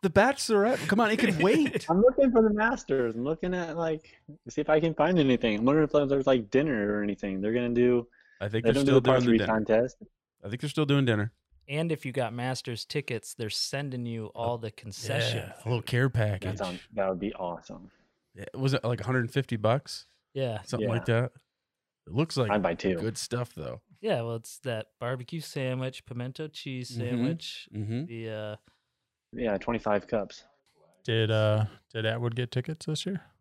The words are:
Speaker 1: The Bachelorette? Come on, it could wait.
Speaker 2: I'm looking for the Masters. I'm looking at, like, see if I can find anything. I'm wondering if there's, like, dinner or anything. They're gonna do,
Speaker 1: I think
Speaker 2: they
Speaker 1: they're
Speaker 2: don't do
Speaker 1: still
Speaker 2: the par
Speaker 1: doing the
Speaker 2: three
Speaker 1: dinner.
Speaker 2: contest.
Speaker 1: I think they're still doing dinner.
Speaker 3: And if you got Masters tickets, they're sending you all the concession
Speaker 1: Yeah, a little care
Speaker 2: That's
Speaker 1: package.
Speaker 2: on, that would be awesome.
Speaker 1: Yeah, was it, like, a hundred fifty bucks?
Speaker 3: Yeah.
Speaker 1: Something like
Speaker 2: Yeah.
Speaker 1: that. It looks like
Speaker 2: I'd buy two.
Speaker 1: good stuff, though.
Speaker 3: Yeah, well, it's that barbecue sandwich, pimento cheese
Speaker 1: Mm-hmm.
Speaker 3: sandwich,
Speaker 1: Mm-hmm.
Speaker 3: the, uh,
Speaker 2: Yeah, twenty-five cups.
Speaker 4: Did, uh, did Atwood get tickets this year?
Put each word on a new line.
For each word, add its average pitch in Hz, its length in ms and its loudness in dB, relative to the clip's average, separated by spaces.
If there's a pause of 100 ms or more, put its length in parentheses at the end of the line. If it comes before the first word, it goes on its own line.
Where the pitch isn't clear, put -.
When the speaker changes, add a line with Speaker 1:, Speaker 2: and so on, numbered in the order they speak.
Speaker 1:
The 190 80 2
Bachelorette? 220 760 4
Come 208 140 4
on, 214 100 4
it 226 80 0
could 190 240 2
wait. 285 460 2
Speaker 2:
I'm 175 120 4
looking 262 300 6
for 226 100 6
the 220 120 4
Masters. 135 640 0
I'm 117 100 -4
looking 165 280 -2
at, 170 220 -4
like, 160 420 -4 (300)
see 147 140 -4
if 147 80 -2
I 156 100 6
can 160 140 2
find 170 260 4
anything. 120 400 4
I'm 113 60 0
wondering 147 280 4
if 143 160 4
there's, 139 160 2
like, 123 240 2
dinner 123 480 2
or 104 60 -2
anything. 98 380 -4
They're 104 120 0
gonna 120 160 0
do, 120 380 4 (320)
Speaker 1:
I 101 80 -6
think 110 160 -2
Speaker 2:
they 113 80 6
Speaker 1:
they're - 40 4
Speaker 2:
don't 139 100 4
do 139 60 6
Speaker 1:
still 131 100 8
Speaker 2:
the 123 80 2
par 131 80 6
Speaker 1:
doing 127 80 2
the 120 40 4
Speaker 2:
three 117 100 6
Speaker 1:
dinner. 107 140 2
Speaker 2:
contest. 110 440 2 (460)
Speaker 1:
I 98 40 -10
think 117 140 -6
they're 151 80 -4
still 151 160 0
doing 143 180 4
dinner. 107 300 2 (340)
Speaker 3:
And 160 240 -4
if 143 140 -6
you 127 80 -6
got 120 200 -2
Masters 123 520 -6
tickets, - 480 -6
they're 110 160 -6
sending 131 560 -6
you 113 220 -6
all 117 300 -4
the 110 140 -8
concession 113 760 -4
Speaker 1:
Yeah, - 60 -16 (120)
a - 20 -4
little 117 160 0
care 123 260 2
Speaker 2:
That's 127 80 -2 (260)
Speaker 1:
package. 95 180 -4
Speaker 2:
on, 92 180 -6 (140)
that 98 160 0
would 92 100 -4
be 101 140 -4
awesome. 90 580 -10 (440)
Speaker 1:
Yeah, 98 100 -14 (100)
was 131 180 -2
it, - 120 -2
like, 120 160 -2
a - 20 -10
hundred 123 280 0
fifty 127 260 -4
bucks? 110 480 -2 (280)
Speaker 3:
Yeah. 120 300 -4
Speaker 1:
Something 110 240 -4
like 113 220 0
Speaker 2:
Yeah. 117 120 4
Speaker 1:
that. 127 100 -4 (760)
It 78 60 -12
looks 151 240 0
like 117 140 2
Speaker 2:
I'd 104 120 2
buy 85 100 0
two. 92 220 -2
Speaker 1:
good - 220 -4
stuff, - 360 -6
though. 65 280 -10 (180)
Speaker 3:
Yeah, 185 220 -2
well, 117 140 -6
it's - 240 -14
that 113 280 -6 (120)
barbecue 127 420 -6
sandwich, 131 640 -6
pimento 131 420 -10
cheese 127 440 -10
Speaker 1:
Mm-hmm. 120 100 -6
Speaker 3:
sandwich, 123 760 -4
Speaker 1:
Mm-hmm. 110 300 -4
Speaker 3:
the, 113 240 -10
uh, 107 260 -8 (760)
Speaker 2:
Yeah, 113 280 -2
twenty-five 110 480 -2
cups. - 380 -6 (580)
Speaker 4:
Did, 113 260 0
uh, 107 360 2 (280)
did 110 140 -4
Atwood 117 280 -2
get 120 140 -4
tickets - 380 -6
this 156 180 -6
year? 190 160 -6 (200)